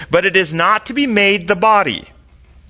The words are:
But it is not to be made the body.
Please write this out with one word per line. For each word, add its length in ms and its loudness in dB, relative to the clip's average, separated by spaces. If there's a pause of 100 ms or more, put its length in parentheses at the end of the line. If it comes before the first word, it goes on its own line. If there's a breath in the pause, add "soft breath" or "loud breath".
But 160 0
it 120 0
is 180 0
not 320 0
to 80 -10
be 140 -2
made 400 0
the 80 0
body. 480 0 (640)